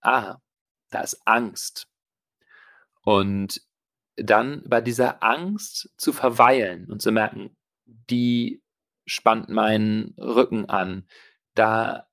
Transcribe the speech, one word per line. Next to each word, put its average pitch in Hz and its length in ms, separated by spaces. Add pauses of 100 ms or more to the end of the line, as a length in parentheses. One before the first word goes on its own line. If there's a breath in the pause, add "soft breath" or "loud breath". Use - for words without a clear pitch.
ah, 117 380 (520)
da - 120
ist - 220
Angst. - 640 (1160 soft breath)
Und 98 580 (560)
dann 117 500
bei 117 140
dieser 120 420
Angst 170 760
zu - 140
verweilen 117 800
und 104 100
zu 110 120
merken, 107 440 (280)
die 120 760 (460)
spannt 113 440
meinen 107 680
Rücken 113 500
an, 92 380 (480 soft breath)
da 110 580